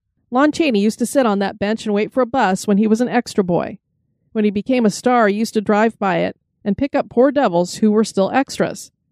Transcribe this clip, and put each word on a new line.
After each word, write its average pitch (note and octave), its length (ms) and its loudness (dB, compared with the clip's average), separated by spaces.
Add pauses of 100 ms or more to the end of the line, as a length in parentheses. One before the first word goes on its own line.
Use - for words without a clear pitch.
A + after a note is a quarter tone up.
(300)
Lon C#4 200 2
Chaney C#4 300 0
used G#3 180 0
to A#3+ 80 -2
sit C4 200 0
on G3+ 140 0
that G3 180 -4
bench G#3+ 260 -4
and G#3+ 100 -2
wait G3+ 160 -2
for C4 120 -2
a B3 40 0
bus A3+ 400 -2
when G3+ 120 2
he A3 80 2
was A3 160 -2
an A#3+ 60 -2
extra A3 360 -2
boy. E3+ 340 -4 (540)
When G#3+ 140 -2
he G#3 40 2
became A3 360 0
a G3+ 40 4
star, A#3+ 380 2
he G3+ 80 0
used A3 180 -4
to A3 60 2
drive G#3+ 380 0
by F#3 200 -2
it F3 180 -4 (280)
and G3+ 120 -2
pick - 180 -4
up C4+ 160 -2
poor B3+ 200 4
devils F#3 460 0
who G#3+ 160 2
were G#3+ 100 2
still G3 280 -2
extras. - 600 -4 (220)